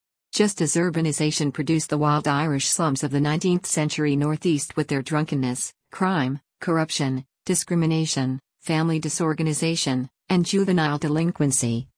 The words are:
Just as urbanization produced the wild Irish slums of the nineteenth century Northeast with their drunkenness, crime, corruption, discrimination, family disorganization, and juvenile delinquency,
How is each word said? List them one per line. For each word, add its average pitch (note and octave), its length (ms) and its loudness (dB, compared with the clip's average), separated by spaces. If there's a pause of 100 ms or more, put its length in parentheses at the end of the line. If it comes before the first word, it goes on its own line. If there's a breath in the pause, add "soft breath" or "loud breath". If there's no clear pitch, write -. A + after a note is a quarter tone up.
(320)
Just G#3 300 2
as D3+ 120 0
urbanization D#3 760 0
produced D#3+ 380 0
the D3+ 80 0
wild D3 280 2
Irish C#3+ 400 0
slums D3+ 380 0
of C#3 60 -2
the C#3+ 100 2
nineteenth E3+ 460 0
century D3+ 500 0
Northeast D3+ 580 0
with D3+ 140 -2
their C#3 140 0
drunkenness, C#3 720 -2 (160)
crime, D3 500 -2 (220)
corruption, D3+ 640 -2 (180)
discrimination, D#3+ 960 0 (220)
family D#3+ 380 0
disorganization, D#3 1080 0 (220)
and F3 160 4
juvenile F3+ 500 2
delinquency, D3 1000 0